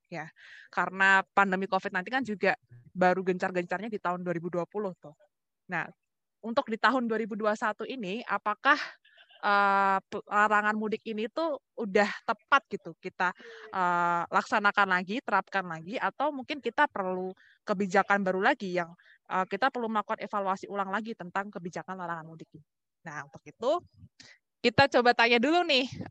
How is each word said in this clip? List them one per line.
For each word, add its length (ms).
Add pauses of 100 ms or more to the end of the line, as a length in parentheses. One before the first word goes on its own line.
(120)
ya. 160 (460)
Karena 480 (160)
pandemi 320
covid 240
nineteen 240
kan 80
juga 260 (460)
baru 240
gencar-gencarnya 720
di 80
tahun 240
dua 80
ribu 160
dua 160
puluh 320
tuh. 160 (560)
Nah, 160 (560)
untuk 240
di 160
tahun 240
dua 160
ribu 160
dua 160
satu 320
ini, 400
apakah, 500 (720)
eh, 560
pe-, 260
larangan 460
mudik 340
ini 220
tuh 320 (160)
udah 320 (160)
tepat 360 (120)
gitu 240
kita, 340 (380)
eh, 580
laksanakan 600 (100)
lagi, 240
terapkan 480
lagi, 320
atau 320
mungkin 240
kita 320
perlu 420 (320)
kebijakan 640
baru 180
lagi 320
yang, 140 (400)
eh, 160
kita 240
perlu 180
melakukan 320
evaluasi 480
ulang 220
lagi 240
tentang 400
kebijakan 480
larangan 260
mudik 300
ini. 80 (420)
Nah, 220
untuk 160
itu 260 (880)
kita 300 (100)
coba 160
tanya 240
dulu 240
nih, 220 (260)